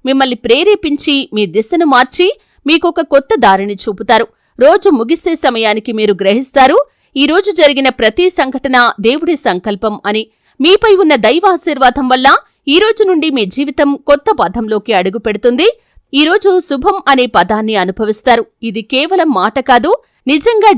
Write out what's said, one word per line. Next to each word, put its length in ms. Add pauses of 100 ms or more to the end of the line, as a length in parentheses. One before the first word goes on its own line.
మిమ్మల్ని 380
ప్రేరేపించి 680 (200)
మీ 80 (120)
దిశను 380
మార్చి 340 (400)
మీకొక 320 (140)
కొత్త 160 (140)
దారిని 400
చూపుతారు. 440 (360)
రోజు 240 (100)
ముగిసే 340 (140)
సమయానికి 520
మీరు 220
గ్రహిస్తారు, 580 (380)
ఈ 140
రోజు 280
జరిగిన 300 (100)
ప్రతి 260 (140)
సంఘటన 380 (300)
దేవుడి 280 (100)
సంకల్పం 500 (140)
అని. 140 (420)
మీపై 260 (120)
ఉన్న 120 (120)
దైవాశీర్వాదం 880
వల్ల 160 (460)
ఈ 100
రోజు 260
నుండి 260
మీ 80 (120)
జీవితం 340 (180)
కొత్త 220 (100)
పాఠంలోకి 600
అడుగుపెడుతుంది. 680 (500)
ఈ 100
రోజు 220 (180)
శుభం 280 (160)
అనే 140 (100)
పదాన్ని 460
అనుభవిస్తారు. 600 (240)
ఇది 140 (100)
కేవలం 360 (100)
మాట 200 (120)
కాదు, 200 (420)
నిజంగా 460